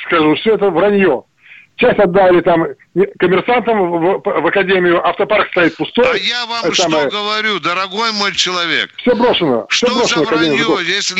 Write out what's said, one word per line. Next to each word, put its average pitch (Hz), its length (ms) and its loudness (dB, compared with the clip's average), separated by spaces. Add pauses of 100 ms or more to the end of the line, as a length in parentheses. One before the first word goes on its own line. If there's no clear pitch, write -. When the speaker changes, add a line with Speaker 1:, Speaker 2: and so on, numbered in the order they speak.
Speaker 1:
скажу, 156 280 2
все 220 200 0
это 196 140 0
вранье. 185 540 2 (540)
Часть 233 220 2
отдали 185 420 4
там 165 240 2 (520)
коммерсантам 208 640 0 (100)
в, 170 320 0
в, 160 200 -2
в 147 40 0
академию, 180 600 2
автопарк 196 440 0
стоит 170 260 0
пустой. 220 280 0
Speaker 2:
А 247 120 2
я 233 280 -4
вам 226 200 -6
Speaker 1:
Это - 80 0
Speaker 2:
что 185 100 0
Speaker 1:
самое 156 260 0
Speaker 2:
говорю, 208 520 -2
дорогой 190 500 -4
мой 202 240 -2
человек? 170 640 -2
Speaker 1:
Все 247 180 0
брошено, 170 540 0
все - 180 0
Speaker 2:
Что 247 80 -2
Speaker 1:
брошено 190 300 0
Speaker 2:
за - 40 -2
Speaker 1:
в - 40 -2
академию 165 160 0
Speaker 2:
вранье? 139 160 0
Speaker 1:
Жуковского. 170 300 -2
Speaker 2:
Если, 185 240 -4